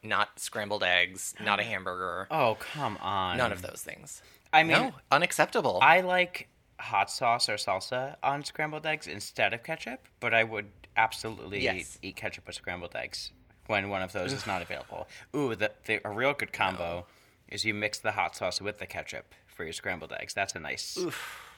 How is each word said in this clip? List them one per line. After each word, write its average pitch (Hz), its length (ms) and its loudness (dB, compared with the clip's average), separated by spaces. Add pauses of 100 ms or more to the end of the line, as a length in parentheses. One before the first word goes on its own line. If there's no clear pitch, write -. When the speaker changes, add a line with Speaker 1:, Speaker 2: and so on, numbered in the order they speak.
Speaker 1:
not 104 360 0
scrambled 104 440 -4
eggs, 90 560 2
not 104 200 4
a 104 40 0
Speaker 2:
<gasps> 113 80 -4
Speaker 1:
hamburger. 92 580 -4
Speaker 2:
Oh, 131 300 2
come 123 420 -4
on. 92 360 0
Speaker 1:
None 120 160 2
of 90 80 -10
those - 200 -10
things. - 400 -14 (300)
Speaker 2:
I 160 120 8
mean, 165 140 6
Speaker 1:
No, 247 160 2 (180)
unacceptable. 147 680 4
Speaker 2:
I 156 200 10
like 180 460 0 (320)
hot 101 300 0
sauce 120 400 2
or 107 60 0
salsa 127 680 -2
on 143 200 2
scrambled 151 420 -4
eggs 156 220 -2
instead 104 460 0
of 117 100 -6
ketchup, - 440 -8 (120)
but 117 140 0
I 113 100 8
would 107 260 -4 (280)
absolutely 110 640 0
Speaker 1:
Yes. 92 400 -2
Speaker 2:
eat 95 160 -10
ketchup - 280 -8
with 87 120 -12
scrambled 90 380 -8
eggs - 360 -8 (360)
when 101 220 2
one 95 120 0
of 92 100 -4
those 95 220 -2
is 131 120 -6
not 95 160 -2
available. 80 460 -8 (280)
Ooh, 135 200 0
the, 104 160 0 (140)
the, 110 180 2
a 104 80 -4
real 127 220 2
good - 180 -4
combo 92 320 0 (160)
Speaker 1:
No. 90 60 -12 (420)
Speaker 2:
is 104 160 -6
you 110 100 2
mix 107 260 -2
the 110 120 0
hot 98 240 0
sauce 92 260 -2
with 104 180 -6
the 92 60 -8
ketchup - 480 -10 (140)
for - 160 -12
your 80 100 -8
scrambled 90 380 -6
eggs. - 220 -8
That's 98 220 -2
a 92 40 -6
nice, 71 380 -6
Speaker 1:
Oof. - 420 -6 (180)